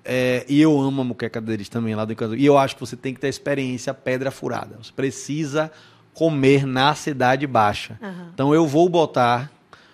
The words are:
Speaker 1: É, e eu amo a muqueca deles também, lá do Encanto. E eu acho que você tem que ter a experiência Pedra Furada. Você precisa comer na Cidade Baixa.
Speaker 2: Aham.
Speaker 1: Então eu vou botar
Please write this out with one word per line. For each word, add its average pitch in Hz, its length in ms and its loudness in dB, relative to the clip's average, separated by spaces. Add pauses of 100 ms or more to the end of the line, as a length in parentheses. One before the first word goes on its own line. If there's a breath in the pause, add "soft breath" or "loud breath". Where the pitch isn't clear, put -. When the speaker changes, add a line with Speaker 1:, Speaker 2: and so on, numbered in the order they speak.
Speaker 1:
É, 127 460 -2
e 143 120 4
eu 156 200 6
amo 135 220 -2
a - 20 -2
muqueca 117 360 -6
deles 110 280 -6
também, 113 260 -4
lá 107 120 -4
do 110 60 -6
Encanto. 110 220 -6
E 131 100 0
eu 143 140 8
acho 135 160 0
que - 60 -18
você 123 160 -12
tem 131 180 -8
que - 60 -18
ter 143 60 -4
a 135 40 -2
experiência 131 640 -6
Pedra 131 360 -4
Furada. 110 520 -8
Você - 100 -20
precisa 147 800 -4 (440 soft breath)
comer 139 520 4
na 135 280 2
Cidade 135 520 0
Baixa. 107 560 0
Speaker 2:
Aham. 180 300 -14
Speaker 1:
Então 139 220 0
eu 165 120 4
vou 156 220 4
botar 139 600 0 (440 soft breath)